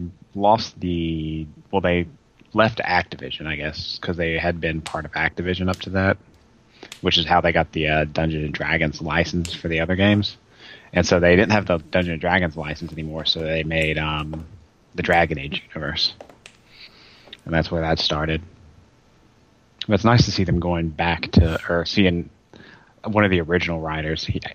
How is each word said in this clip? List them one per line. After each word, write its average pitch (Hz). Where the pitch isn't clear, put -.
lost 104
the, 80
well, 98
they 87
left 110
Activision, 78
I 78
guess, 76
'cause 87
they 82
had 82
been 80
part 78
of -
Activision 90
up 90
to 90
that, 95
which 92
is 82
how 87
they 85
got 80
the, 78
uh, 78
Dungeons 78
and 76
Dragons 78
license 82
for -
the 80
other 85
games. 101
And 87
so 92
they 87
didn't 101
have 104
the 87
Dungeons 87
and 76
Dragons 87
license 78
anymore, 78
so -
they 80
made, 78
um, 78
the -
Dragon 85
Age -
universe. 78
And 82
that's 80
where 82
that 80
started. 78
But 107
it's 101
nice 113
to 104
see 98
them 87
going 85
back 85
to, 80
or 85
seeing 87
one 104
of 98
the 87
original 85
writers. 78
He, -